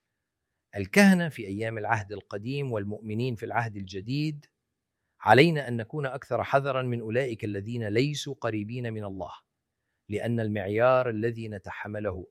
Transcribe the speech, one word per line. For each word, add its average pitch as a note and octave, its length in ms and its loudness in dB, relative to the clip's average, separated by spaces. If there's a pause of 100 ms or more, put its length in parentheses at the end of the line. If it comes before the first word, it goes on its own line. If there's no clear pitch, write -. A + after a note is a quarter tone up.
(760)
الكهنة F3 520 6
في A#2 180 -10
أيام A2 320 -4
العهد G#2 340 -2
القديم A#2+ 600 -6
والمؤمنين A2 640 -4
في A2 120 -10
العهد G#2+ 300 -2
الجديد، B2 720 -6 (720)
علينا C#3 480 8
أن A#2+ 80 -2
نكون C#3 300 -4
أكثر B2+ 360 -4
حذرًا C3+ 400 2
من A#2+ 180 -2
أولئك A2+ 440 -4
الذين G#2+ 440 -4
ليسوا C3+ 520 0
قريبين A2+ 520 -4
من G#2+ 120 -8
الله، F#2+ 260 -8 (800)
لأن A2+ 320 -2
المعيار A2 680 2
الذي A2+ 380 -4
نتحمله G#2 840 -8